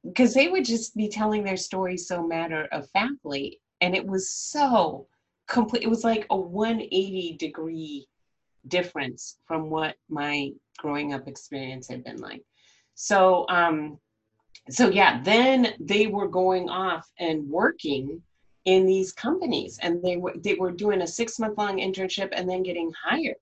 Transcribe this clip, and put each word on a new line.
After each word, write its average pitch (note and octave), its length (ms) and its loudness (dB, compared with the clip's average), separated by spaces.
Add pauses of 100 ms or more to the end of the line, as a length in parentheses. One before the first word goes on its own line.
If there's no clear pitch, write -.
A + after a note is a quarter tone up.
(140)
'Cause A#3+ 180 4
they C#4+ 160 6
would F#4 160 0
just A3+ 320 -4
be G#3 120 -2
telling G#3+ 340 0
their F#3+ 140 -2
story F#3 420 -4
so E3+ 280 -6
matter-of-factly, D#3+ 1300 -4 (200)
and F3+ 160 2
it F#3 100 -4
was F#3+ 240 -2
so A3 800 0 (400)
complete. A#3 340 0
It A3 80 0
was A3+ 140 0
like A3+ 260 2
a G3 60 2
one G#3+ 440 0
eighty F#3 580 -2
degree D#3+ 680 -8 (600)
difference D3+ 760 -4
from D#3+ 240 -4
what D#3 280 -2 (120)
my C#3+ 420 -2 (280)
growing D3 340 -4
up C#3 160 -8
experience C3 600 -10
had B2 160 -10
been - 140 -12
like. - 240 -14 (520)
So, F#3 540 6
um, D#3+ 500 2 (720)
so A3+ 180 6
yeah, F3+ 340 6
then A#3+ 560 4
they G3+ 280 2
were G3 220 -2
going F#3 420 2
off F3+ 480 -4
and D#3 300 -2
working D#3 720 -2 (420)
in F#3 220 6
these F#3+ 260 2
companies, D4+ 720 -4
and F3 200 -2
they F3+ 140 0
were, F3+ 220 -4
they E3 160 -2
were F3+ 180 -2
doing G3 300 0
a E3+ 40 -2
six-month-long G#3 720 -4
internship F#3+ 540 -4
and F#3 160 -4
then F#3 140 -2
getting E3+ 280 -4 (140)
hired. C4 380 -2